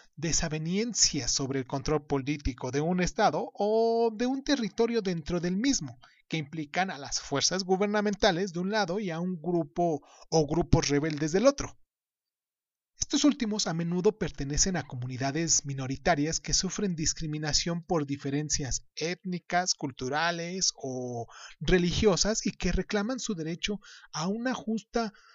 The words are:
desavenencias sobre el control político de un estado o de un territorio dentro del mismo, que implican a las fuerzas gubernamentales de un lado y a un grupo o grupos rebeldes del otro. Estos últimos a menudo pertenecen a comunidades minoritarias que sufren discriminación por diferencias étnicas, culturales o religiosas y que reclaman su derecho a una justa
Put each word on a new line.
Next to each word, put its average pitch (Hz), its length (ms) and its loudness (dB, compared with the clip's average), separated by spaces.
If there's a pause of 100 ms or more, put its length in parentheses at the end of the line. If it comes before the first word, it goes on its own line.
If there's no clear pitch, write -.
(160)
desavenencias 160 1120 0
sobre 135 280 -2
el 131 80 -2
control 147 400 -2
político 135 640 -2
de 135 100 0
un 180 200 0
estado 180 540 2
o 226 600 2
de 226 120 0
un 269 180 -2
territorio 233 580 0
dentro 175 380 -2
del 180 160 0
mismo, 202 420 0 (300)
que - 80 -2
implican 160 540 -2
a 139 80 -10
las 135 220 -6
fuerzas 175 440 0
gubernamentales 202 880 2
de 170 80 -4
un 190 100 -2
lado 202 300 0
y 196 100 -4
a 160 100 -4
un 180 200 -4
grupo 170 640 0 (260)
o 160 180 4
grupos 156 420 4
rebeldes 151 440 0
del 202 140 4
otro. - 320 2 (1200)
Estos - 240 0
últimos 220 440 2
a 165 60 -2
menudo 175 440 0
pertenecen 147 580 -2
a 147 60 -2
comunidades 135 840 -2
minoritarias 143 760 -2
que - 120 -6
sufren 190 440 0
discriminación 156 880 -2
por 160 240 0
diferencias 143 800 -4 (100)
étnicas, 180 800 -2
culturales 170 1000 -2
o 123 540 -6 (320)
religiosas 180 840 4
y 214 60 0
que - 220 -2
reclaman 208 480 0
su 220 140 -4
derecho 170 460 -4 (320)
a 156 140 -4
una 233 260 -2
justa 220 640 -4 (200)